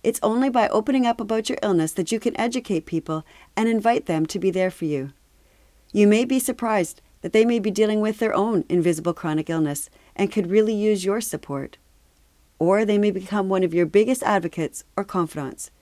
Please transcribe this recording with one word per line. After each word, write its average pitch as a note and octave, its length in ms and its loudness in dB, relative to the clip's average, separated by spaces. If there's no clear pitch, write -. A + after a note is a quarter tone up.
It's A#3+ 220 -2
only A#3+ 260 2
by A#3+ 200 2
opening B3+ 360 2
up A#3 140 0
about A3 300 -4
your - 120 -4
illness E3+ 300 2
that F#3+ 220 -2
you A3+ 80 -2
can - 180 -2
educate A#3 460 -2
people D#3 400 -6
and A3+ 100 2
invite A3+ 380 2
them D#3+ 220 0
to F#3+ 120 -8
be F#3 100 0
there F#3 220 0
for - 140 -8
you. C#3 260 -4
You G#3 160 6
may G#3+ 160 4
be C4 160 0
surprised G#3+ 600 -2
that - 140 -8
they A3 100 6
may A#3 160 2
be F#3+ 100 -2
dealing G#3+ 300 2
with G#3+ 200 -2
their A3 140 0
own G#3 360 0
invisible E3+ 440 0
chronic D#3 360 -4
illness D#3 400 -2
and - 160 -2
could F3+ 180 -2
really G#3+ 240 4
use G#3 300 0
your G3+ 160 0
support. C#3+ 580 -8
Or G3 280 2
they G#3 120 2
may G#3 140 4
become F#3+ 380 -4
one F#3+ 140 2
of E3 100 0
your E3+ 120 2
biggest A3 380 2
advocates F3 640 -2
or G3+ 80 -4
confidants. D#3 680 -6